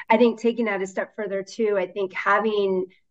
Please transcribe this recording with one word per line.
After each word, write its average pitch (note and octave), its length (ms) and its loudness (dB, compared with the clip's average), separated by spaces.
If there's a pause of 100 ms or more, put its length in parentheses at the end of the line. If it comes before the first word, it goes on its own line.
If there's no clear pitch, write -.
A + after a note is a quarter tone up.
I A3+ 60 6
think A3+ 240 4
taking A#3 280 0
that G3 140 -2
a F#3+ 60 -4
step F#3+ 260 -6
further G3 300 -6
too, G#3 340 -2
I F3+ 100 0
think F#3+ 260 -6
having G3+ 720 0 (260)